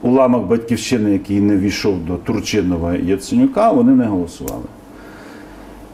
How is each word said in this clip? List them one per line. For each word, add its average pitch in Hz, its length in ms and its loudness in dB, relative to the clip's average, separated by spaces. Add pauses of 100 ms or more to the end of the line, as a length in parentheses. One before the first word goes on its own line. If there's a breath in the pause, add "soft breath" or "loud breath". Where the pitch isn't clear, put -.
уламок 123 440 4
Батьківщини, 113 680 0
який 101 300 0
не 101 160 4
війшов 95 480 -2
до 87 120 -6
Турчинова 90 800 -2
і - 100 -4
Яценюка, 226 680 2
вони 247 200 4
не 254 140 4
голосували. - 580 -6 (1300 loud breath)